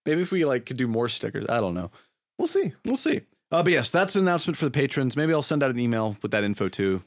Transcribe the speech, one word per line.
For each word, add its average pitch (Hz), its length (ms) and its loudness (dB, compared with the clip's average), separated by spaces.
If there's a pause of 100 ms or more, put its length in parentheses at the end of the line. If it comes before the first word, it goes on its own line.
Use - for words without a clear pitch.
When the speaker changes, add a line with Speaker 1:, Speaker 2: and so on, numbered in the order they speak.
Speaker 1:
Maybe 156 140 0
if 180 100 -2
we, 180 140 0
like, 127 220 0
could 131 100 -10
do 123 100 0
more 117 220 0
stickers. 107 400 -6
I 117 120 0
don't 92 140 0
know. 90 160 -6 (480)
Speaker 2:
We'll 339 100 0
see. 359 260 0 (100)
Speaker 1:
We'll 262 120 -2
see. - 260 0 (280)
Uh, 165 120 2
but 175 100 2
yes, 127 180 2
that's 190 260 4
an 190 60 4
announcement 175 360 0
for 156 80 0
the 135 40 0
patrons. 135 460 0
Maybe 156 160 2
I'll 156 80 2
send 147 220 2
out 135 80 2
an 120 80 -4
email 113 420 0
with 104 120 -6
that 104 120 2
info 101 240 0
too. 95 380 0